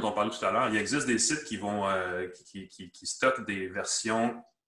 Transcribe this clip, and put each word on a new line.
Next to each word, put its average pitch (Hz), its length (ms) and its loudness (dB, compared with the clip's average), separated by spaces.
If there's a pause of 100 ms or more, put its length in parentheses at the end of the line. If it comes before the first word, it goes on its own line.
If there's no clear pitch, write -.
dont 107 80 0
on 104 40 0
parlait 107 180 2
tout - 140 -4
à 98 60 4
l'heure. 117 200 4
Il 107 60 2
existe 120 300 0
des 117 120 4
sites - 260 0
qui 110 120 -6
vont, 101 320 0
euh, 92 400 0
qui, - 160 -18
qui, 95 240 -12
qui, 90 220 -16
qui - 160 -20
stockent 131 400 0
des 98 220 -4
versions 113 760 0 (260)